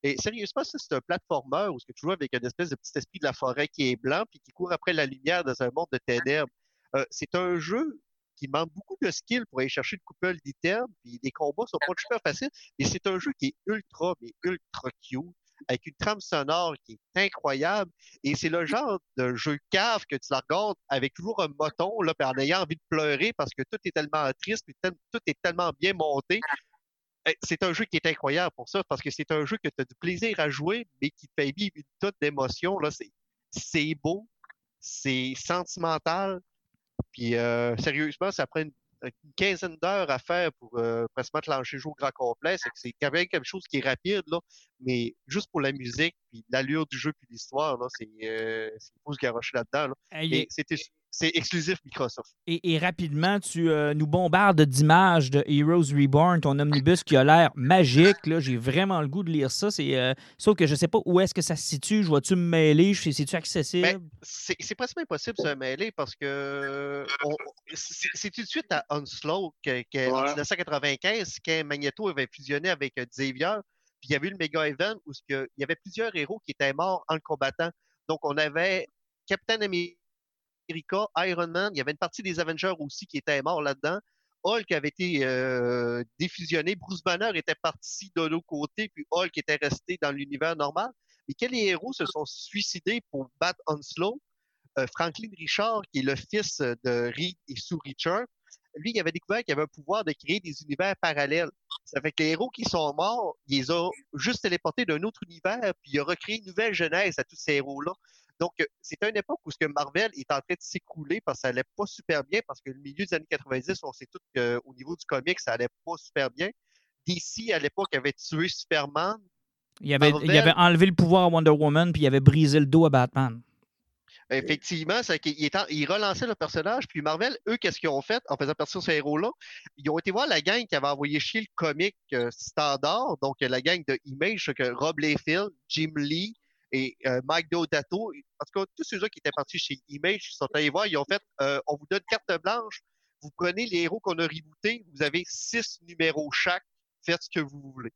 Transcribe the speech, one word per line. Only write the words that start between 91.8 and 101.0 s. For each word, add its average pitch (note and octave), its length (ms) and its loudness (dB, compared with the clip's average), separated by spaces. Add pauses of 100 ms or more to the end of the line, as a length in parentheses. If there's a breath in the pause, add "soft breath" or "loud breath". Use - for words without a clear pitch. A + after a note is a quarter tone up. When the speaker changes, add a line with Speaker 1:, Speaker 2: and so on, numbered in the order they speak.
Speaker 1:
se E3 140 -4
sont D3+ 180 -6
suicidés - 840 -6
pour C3+ 180 -8 (120)
battre F3 260 -2
Onslaught, E3 540 -4 (580)
euh, B3 80 0 (100)
Franklin E3+ 400 -4
Richard, G3+ 460 -2 (100)
qui D3 60 -2
est C3 40 -2
le C3+ 120 0
fils - 460 -4
de A#2+ 560 0
Reed F3+ 200 -4 (120)
et C3+ 80 -12
Sue - 180 -8 (100)
Richard, E3+ 400 -2 (520 soft breath)
lui, E3+ 180 -6
il G#3+ 60 0
avait E3 100 0
découvert G3 320 -4
qu'il D#3 100 -2
avait C#3+ 100 0
un D3+ 40 0
pouvoir F#3 380 -4
de D#3+ 80 -2
créer D#3 260 -2
des E3 240 -10
univers F3+ 380 -2